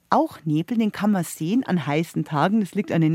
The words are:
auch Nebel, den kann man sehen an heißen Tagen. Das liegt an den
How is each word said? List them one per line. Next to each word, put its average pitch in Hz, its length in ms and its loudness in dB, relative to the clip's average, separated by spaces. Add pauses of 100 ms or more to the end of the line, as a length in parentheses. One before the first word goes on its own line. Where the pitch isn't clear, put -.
auch - 360 2
Nebel, 165 340 0
den 214 120 2
kann 208 220 0
man 185 100 2
sehen 190 420 -2
an 160 220 -2
heißen 156 380 -2
Tagen. 185 360 0
Das 185 140 -6
liegt 202 180 -4
an 165 100 2
den 156 120 2